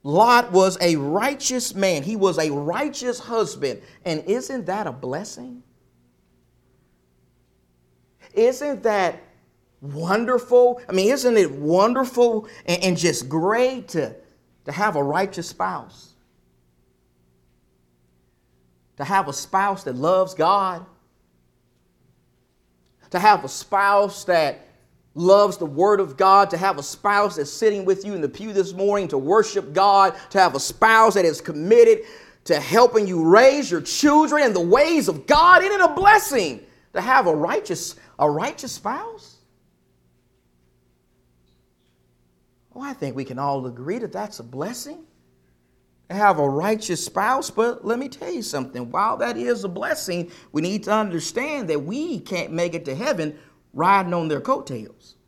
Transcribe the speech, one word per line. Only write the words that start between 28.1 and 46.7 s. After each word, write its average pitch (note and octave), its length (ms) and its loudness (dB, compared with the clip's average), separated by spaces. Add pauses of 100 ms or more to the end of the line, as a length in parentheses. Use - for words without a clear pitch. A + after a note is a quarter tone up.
in F3 40 -6
the D3 80 -4
pew G#3 240 -10
this F#3+ 220 -2
morning G3 340 -2
to C#3+ 100 -4
worship F3 540 0
God, G3 420 4 (180)
to G3 60 0
have F3 180 4
a - 40 -2
spouse A3 540 4
that G3 100 2
is D#3+ 160 0
committed G#3+ 600 6 (440)
to D#3 160 2
helping A3 480 4
you E3+ 160 -2
raise B3 480 6
your E3+ 80 -2
children D4 640 2
in A#3 80 2
the F#3 80 0
ways C4 480 4
of D#3 180 -6
God. E4+ 380 6
Isn't G4+ 160 0
it - 20 4
a E4+ 120 4
blessing C#4+ 640 2 (320)
to - 80 -4
have A#3+ 280 2
a D#3+ 60 2
righteous, F3 600 -4 (240)
a D3+ 100 2
righteous A3 440 -6
spouse? G4+ 640 -12 (3500)
Oh, B3 60 -16
I C#4+ 100 -10
think C#3 240 -8
we C3+ 80 -8
can C3 160 -12
all C#3 280 -4
agree B2+ 320 -10
that F3 120 -10
that's G#3 280 -12
a A2+ 40 -18
blessing A#3+ 600 -12 (1040)
to F3 60 -10
have G3 240 4
a C#3+ 100 2
righteous F3+ 560 -4